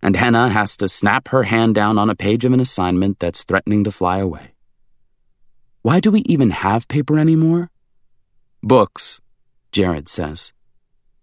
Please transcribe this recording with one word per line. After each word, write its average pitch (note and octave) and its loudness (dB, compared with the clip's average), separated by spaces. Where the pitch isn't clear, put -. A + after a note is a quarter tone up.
And F#2+ 0
Henna A#2+ 2
has G2+ -2
to G2 -4
snap G#2+ -2
her C3 0
hand A2+ 0
down G#2+ 0
on G#2 0
a G#2 -6
page A#2 0
of B2 2
an B2+ 2
assignment F#2 -2
that's - -6
threatening G2+ 0
to G#2+ -2
fly F#2 -2
away. F#2 -6
"Why D3+ 4
do G#3+ 2
we G#3 2
even C3+ 2
have G2+ -2
paper D3+ 0
anymore?" D#3+ 2
"Books," - 0
Jared F2 -2
says. D#2 -8